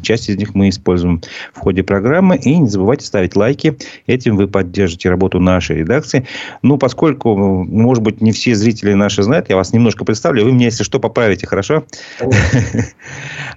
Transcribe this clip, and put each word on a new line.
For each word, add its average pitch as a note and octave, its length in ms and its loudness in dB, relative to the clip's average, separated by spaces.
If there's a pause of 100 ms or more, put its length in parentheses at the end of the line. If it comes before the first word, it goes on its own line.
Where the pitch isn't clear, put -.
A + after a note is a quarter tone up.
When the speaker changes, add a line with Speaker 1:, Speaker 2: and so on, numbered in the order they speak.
Speaker 1:
Часть - 260 -2
из G2+ 80 -2
них G2+ 180 -6
мы G2 140 2
используем F2+ 540 0 (320)
в - 60 -20
ходе F#2+ 220 0
программы. C#3 540 2
И C3+ 220 0
не D3 100 4
забывайте G2+ 380 0
ставить F#2 320 -2
лайки. C3 400 0 (280)
Этим B2 300 0
вы G2 120 2
поддержите F2+ 640 -2
работу F2+ 300 2
нашей F2+ 380 2
редакции. B2+ 500 -2 (340)
Ну, C#3+ 160 4
поскольку, C3+ 600 0
может G2 680 2
быть, G#2+ 180 -2
не A2 120 2
все B2 200 0
зрители G#2+ 380 0
наши G2+ 320 2
знают, D3 240 0
я G2 80 0
вас F#2+ 160 0
немножко A2+ 320 2
представлю. A2+ 400 0
Вы B2 80 4
меня, B2 140 4
если A2+ 180 -2
что, A#2 160 -2
поправите, A2 480 0
хорошо? C#3+ 380 -2 (340)
Speaker 2:
Конечно. A2+ 680 0
Speaker 1:
<laughs> - 40 -20 (640)